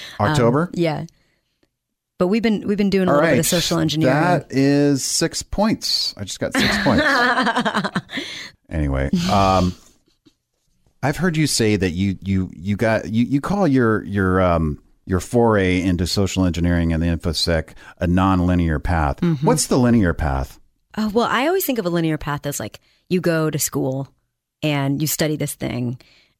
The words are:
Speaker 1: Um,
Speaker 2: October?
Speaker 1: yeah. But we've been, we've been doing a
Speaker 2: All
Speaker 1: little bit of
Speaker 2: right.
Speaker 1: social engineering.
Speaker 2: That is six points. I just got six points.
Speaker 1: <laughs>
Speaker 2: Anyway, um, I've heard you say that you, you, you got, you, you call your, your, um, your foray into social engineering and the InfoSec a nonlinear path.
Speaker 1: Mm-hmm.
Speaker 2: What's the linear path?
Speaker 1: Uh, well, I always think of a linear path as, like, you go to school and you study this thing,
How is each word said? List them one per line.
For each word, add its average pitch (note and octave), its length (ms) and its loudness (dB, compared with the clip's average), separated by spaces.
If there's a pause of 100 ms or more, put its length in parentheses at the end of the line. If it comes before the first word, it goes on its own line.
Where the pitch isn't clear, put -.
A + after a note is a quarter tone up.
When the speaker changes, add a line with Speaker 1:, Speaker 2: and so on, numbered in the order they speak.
(200)
Speaker 1:
Um, G#2 100 2
Speaker 2:
October? C#3 440 2
Speaker 1:
yeah. D#3+ 320 -2 (1120)
But F3+ 100 0
we've A3 140 0
been, G#3+ 260 0
we've G3+ 100 0
been G3+ 120 2
doing F#3 180 2
a - 20 2
Speaker 2:
All C#3+ 60 4
Speaker 1:
little D#3+ 140 4
bit B2+ 100 4
of - 120 0
Speaker 2:
right. E3+ 100 2
Speaker 1:
social E3 160 0
engineering. D3+ 360 2
Speaker 2:
That E3 380 0
is C#3+ 520 2
six - 380 -2
points. - 760 -2
I - 60 -12
just - 160 -10
got - 180 -4
six - 280 0
points. D4+ 200 2
Speaker 1:
<laughs> A#3+ 1080 -2 (560)
Speaker 2:
Anyway, C#2 400 -2 (200)
um, F#2+ 440 2 (1300)
I've C#3+ 160 -2
heard D#3+ 180 0
you D#3 100 4
say G#2+ 300 2
that F#2 140 0
you, F#2 320 0
you, F#2+ 320 0
you G2 220 -4
got, A2 340 0
you, A2+ 160 2
you C#3 140 0
call F#3+ 280 0
your, A#2 360 2
your, F#2+ 360 0
um, E2 420 0 (220)
your F#2 160 -2
foray G2+ 640 2
into F2+ 240 0
social F#2 400 0
engineering E2+ 460 0
and D#2+ 100 0
the E2+ 40 0
InfoSec E2 680 -2 (240)
a F2+ 80 -2
nonlinear F2 760 2
path. D#2 380 0
Speaker 1:
Mm-hmm. D#3+ 260 0
Speaker 2:
What's D#3+ 200 2
the E3+ 120 0
linear A#2 360 4
path? C2+ 440 -4 (360)
Speaker 1:
Uh, G#3+ 180 -2
well, A3+ 180 0
I B3 160 -2
always F#4 200 0
think B3 120 -4
of G3 60 -4
a F3 60 -4
linear E3 260 0
path D3 300 -8
as, C#3+ 120 -6
like, A2 220 -12 (300)
you F3+ 100 0
go D#3+ 300 0
to D3 80 -4
school C3+ 500 -4 (540)
and C#3+ 380 0
you D#3 60 0
study D3+ 300 -2
this D3 180 -6
thing, B2 460 -6 (400)